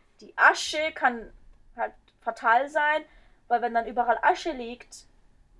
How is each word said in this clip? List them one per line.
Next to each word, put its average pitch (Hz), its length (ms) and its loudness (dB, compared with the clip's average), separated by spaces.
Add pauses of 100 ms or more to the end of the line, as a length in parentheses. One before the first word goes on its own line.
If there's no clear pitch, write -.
(200)
die - 160 -18
Asche 311 560 2
kann 240 380 -2 (460)
halt 233 160 -6 (280)
fatal 240 480 0
sein, 302 340 0 (460)
weil 233 140 0
wenn 240 120 -4
dann 226 120 0
überall 233 360 0
Asche 339 280 2
liegt, 240 540 -12 (560)